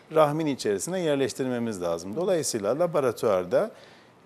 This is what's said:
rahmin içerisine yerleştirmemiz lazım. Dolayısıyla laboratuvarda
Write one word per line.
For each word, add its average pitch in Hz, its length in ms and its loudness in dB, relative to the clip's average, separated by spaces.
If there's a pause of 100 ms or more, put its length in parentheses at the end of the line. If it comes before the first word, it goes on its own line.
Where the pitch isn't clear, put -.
(160)
rahmin 156 300 4
içerisine 127 560 -2
yerleştirmemiz 127 800 0
lazım. 87 340 -4
Dolayısıyla 147 640 0
laboratuvarda 127 920 2 (540)